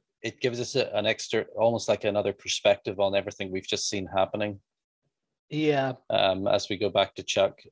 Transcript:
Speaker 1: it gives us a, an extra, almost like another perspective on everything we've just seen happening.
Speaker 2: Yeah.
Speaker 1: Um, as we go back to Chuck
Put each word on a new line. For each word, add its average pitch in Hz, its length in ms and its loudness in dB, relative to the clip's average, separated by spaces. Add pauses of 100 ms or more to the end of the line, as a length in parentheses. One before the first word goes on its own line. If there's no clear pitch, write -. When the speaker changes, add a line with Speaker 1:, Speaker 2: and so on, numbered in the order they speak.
(220)
Speaker 1:
it 113 180 -8
gives 120 200 0
us 113 140 -4
a, 123 220 0
an 104 100 0
extra, 110 380 0 (120)
almost 110 320 2
like 107 160 2
another 104 280 0
perspective 101 680 0
on 98 140 2
everything 98 360 -4
we've 92 160 -6
just - 220 -2
seen 95 260 -4
happening. 101 460 -2 (920)
Speaker 2:
Yeah. 147 420 0 (180)
Speaker 1:
Um, 98 360 2
as 101 220 0
we 101 100 -4
go 104 100 0
back 95 280 0
to 98 60 -10
Chuck 98 360 0 (140)